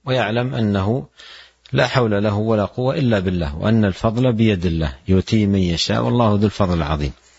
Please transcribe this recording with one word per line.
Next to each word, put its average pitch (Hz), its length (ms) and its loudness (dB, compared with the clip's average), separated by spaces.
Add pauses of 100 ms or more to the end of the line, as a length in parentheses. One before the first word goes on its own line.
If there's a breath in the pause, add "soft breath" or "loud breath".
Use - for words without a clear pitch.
ويعلم 123 500 -2
أنه 107 520 -2 (640 loud breath)
لا 135 160 0
حول 107 360 0
له 104 120 0
ولا 107 300 0
قوة 127 300 -4
إلا 120 240 0
بالله، 87 360 -2
وأن 107 300 2
الفضل 117 480 0
بيد 104 320 2
الله 80 300 -2 (120)
يؤتيه 98 380 2
من 98 140 2
يشاء، 92 440 0
والله 120 320 2
ذو 104 100 2
الفضل 90 320 0
العظيم. 76 340 -2 (280 soft breath)